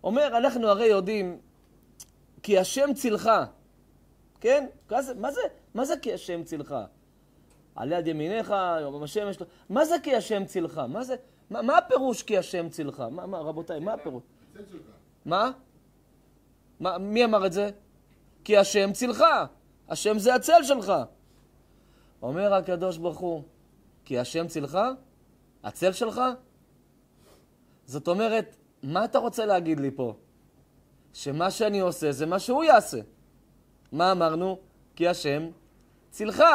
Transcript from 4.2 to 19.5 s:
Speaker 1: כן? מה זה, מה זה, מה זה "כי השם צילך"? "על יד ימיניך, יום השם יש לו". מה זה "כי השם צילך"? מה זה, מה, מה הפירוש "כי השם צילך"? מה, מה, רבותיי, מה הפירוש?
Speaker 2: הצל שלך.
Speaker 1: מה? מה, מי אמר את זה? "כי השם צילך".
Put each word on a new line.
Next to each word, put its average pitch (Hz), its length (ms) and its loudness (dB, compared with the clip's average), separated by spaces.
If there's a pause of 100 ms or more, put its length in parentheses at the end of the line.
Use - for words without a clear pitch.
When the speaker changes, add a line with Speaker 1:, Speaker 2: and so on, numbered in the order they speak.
Speaker 1:
כן? 262 260 2 (260)
מה 247 100 0
זה, 262 120 -8
מה 233 180 -6
זה, 494 100 -6 (320)
מה 247 120 -2
זה - 120 -2
"כי 214 160 -6
השם 175 300 -8
צילך"? 143 320 -10 (1000)
"על 131 160 -6
יד 170 160 -2
ימיניך, 175 460 -4 (280)
יום 143 220 -10
השם 202 260 -6
יש 190 100 -10
לו". 170 60 -12 (240)
מה 269 160 2
זה 330 180 0
"כי 277 120 0
השם 202 300 -2
צילך"? 156 420 -6
מה 196 160 -8
זה, 254 120 -8 (340)
מה, 233 120 -8
מה 269 160 4
הפירוש 269 460 2
"כי 208 140 0
השם 170 320 -4
צילך"? 147 420 -8
מה, 180 140 -12
מה, 190 120 -8
רבותיי, 160 420 -8
מה 196 140 -6
הפירוש? 127 300 -10 (300)
Speaker 2:
הצל 208 180 -20
שלך. 165 100 -20 (440)
Speaker 1:
מה? 202 260 0 (1300)
מה, 175 180 -2
מי 214 280 2
אמר 214 200 2
את 180 80 0
זה? 202 160 -2 (760)
"כי 208 140 4
השם 196 360 4
צילך". 240 300 0 (640)